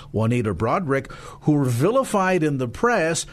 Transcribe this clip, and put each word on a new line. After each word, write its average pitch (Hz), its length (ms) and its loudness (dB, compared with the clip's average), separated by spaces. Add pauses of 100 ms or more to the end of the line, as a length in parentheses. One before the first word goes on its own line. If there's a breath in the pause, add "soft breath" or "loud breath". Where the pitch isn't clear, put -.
(100)
Juanita 110 440 0
Broaddrick, 135 580 -2 (300 loud breath)
who 156 100 4
were 143 140 2
vilified 185 760 2
in 147 140 2
the 127 120 -2
press 175 640 0